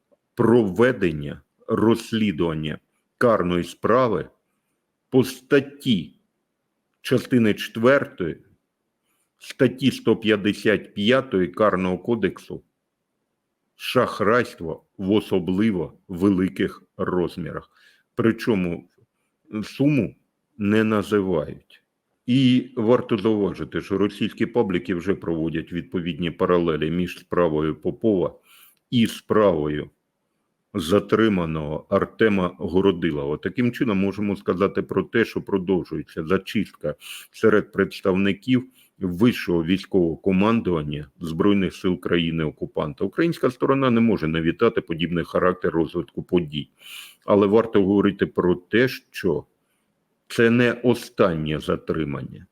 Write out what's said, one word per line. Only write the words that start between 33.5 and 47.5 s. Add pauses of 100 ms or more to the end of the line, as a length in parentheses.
чином,
можемо
сказати
про
те,
що
продовжується
зачистка (360)
серед
представників (320)
вищого
військового
командування (120)
Збройних
сил
країни-окупанта.
Українська
сторона
не
може
не
вітати
подібний
характер
розвитку
подій. (560)
Але
варто